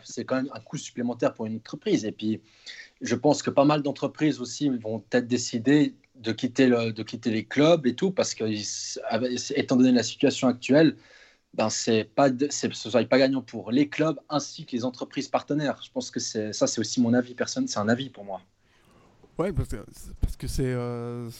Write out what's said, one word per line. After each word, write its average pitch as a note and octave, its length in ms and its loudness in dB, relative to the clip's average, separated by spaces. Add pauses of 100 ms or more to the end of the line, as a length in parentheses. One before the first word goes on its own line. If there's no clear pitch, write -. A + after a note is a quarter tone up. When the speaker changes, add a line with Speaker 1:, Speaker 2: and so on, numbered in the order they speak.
Speaker 1:
c'est - 180 -8
quand B2+ 140 -2
même C3 160 -4
un C3 80 -12
coût - 160 -12
supplémentaire A#2+ 560 -4
pour A2+ 120 -8
une A2 120 -6
entreprise. C#3+ 480 -2
Et G#2 80 -6
puis, G#2+ 260 -4 (640)
je A#2+ 140 -2
pense C#3+ 280 2
que - 60 -4
pas C#3 160 4
mal D3 160 4
d'entreprises C#3 580 -2
aussi B2 300 -4
vont A2+ 300 -4
peut-être B2 280 -2
décider B2+ 680 2 (200)
de A2+ 160 -6
quitter B2+ 360 2
le, A#2 260 4
de A2 100 -6
quitter A2+ 260 -6
les A2 140 0
clubs D3+ 420 4
et B2 80 2
tout, F#3 180 0
parce A#2 240 -2
que, A2+ 100 -4
ils, G#2+ 200 -2 (440)
avec, B2 280 -2 (160)
étant C3+ 220 0
donné B2+ 160 6
la A#2+ 120 6
situation - 440 0
actuelle, C3 480 4 (580)
ben, A2+ 160 0
c'est A2 340 2
pas C#3 280 2
de, B2+ 180 -2
c'est, - 240 -4
ce - 160 -10
serait A2+ 160 4
pas C3 140 4
gagnant C3+ 240 2
pour G#2 280 -10
les C#3+ 160 4
clubs D#3 400 -2
ainsi D3+ 380 -6
que - 60 -18
les A#2+ 140 -2
entreprises B2+ 420 -6
partenaires. D3 580 -2
Je - 60 -20
pense B2+ 180 -6
que - 100 -6
c'est, G#2+ 320 -4
ça, C3+ 140 -2
c'est B2 160 0
aussi G#2+ 180 -2
mon A#2+ 140 4
avis B2 220 0
personnel, C3 340 -4
c'est - 80 -6
un G#2+ 120 0
avis B2 200 0
pour G2+ 160 -18
moi. F#2+ 160 -10 (960)
Speaker 2:
Ouais, F3+ 160 -2
parce - 160 -4
que, A2+ 160 -10 (340)
parce - 160 -2
que - 120 -8
c'est, B2+ 260 0
euh... A#2+ 560 -6 (100)